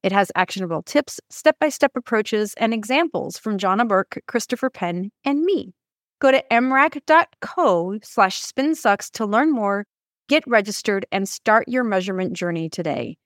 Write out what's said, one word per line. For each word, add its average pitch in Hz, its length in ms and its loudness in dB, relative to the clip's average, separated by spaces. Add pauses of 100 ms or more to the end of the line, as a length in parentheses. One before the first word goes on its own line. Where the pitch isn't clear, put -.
It 190 100 0
has 196 240 2
actionable 180 460 -4
tips, - 380 -2 (100)
step-by-step - 640 0
approaches, 214 600 -2
and 226 180 0
examples 226 640 -2
from 214 200 -4
Jonna 196 300 2
Burke, 190 400 0
Christopher 247 420 -2
Penn, 180 420 -6 (120)
and 285 180 0
me. 330 320 -2 (480)
Go 269 100 6
to 254 220 2
M 254 200 2
rack 285 320 2
dot 320 240 6 (120)
co 196 600 0
slash - 380 0
spin 294 360 -2
sucks 202 360 0
to - 140 -4
learn 233 260 2
more, 202 340 -2 (420)
get 302 200 2
registered, 208 640 0
and 196 160 -2
start - 400 0
your 254 160 -2
measurement 185 500 -2
journey 170 360 -4
today. 147 560 -6